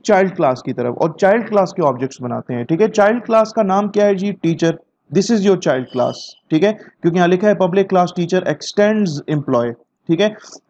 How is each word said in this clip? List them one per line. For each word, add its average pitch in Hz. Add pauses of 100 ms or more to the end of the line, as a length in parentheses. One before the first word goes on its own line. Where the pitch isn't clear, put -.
चाइल्ड 190
क्लास 135
की 131
तरफ 120
और 160
चाइल्ड 208
क्लास 196
के 180
ऑब्जेक्ट्स 131
बनाते 123
हैं, 120
ठीक 165
है। 220
चाइल्ड 214
क्लास 220
का 226
नाम 202
क्या 208
है 202
जी? 196
टीचर। 165 (320)
This 190
is 220
your 190
child 131
class, 123 (280)
ठीक 156
है, 214
क्योंकि -
यहाँ 175
लिखा 185
है 196
public 190
class 180
teacher 180
extends 202 (120)
employee, 123 (340)
ठीक 165
है। 208 (420)